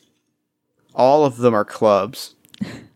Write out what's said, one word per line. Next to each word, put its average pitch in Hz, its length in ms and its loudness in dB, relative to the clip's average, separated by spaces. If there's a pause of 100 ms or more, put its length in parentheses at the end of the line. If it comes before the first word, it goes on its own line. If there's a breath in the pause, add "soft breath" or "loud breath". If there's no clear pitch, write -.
(960)
All 139 300 2
of 123 140 -4
them 120 140 2
are 104 120 0
clubs, 104 720 -2 (600 loud breath)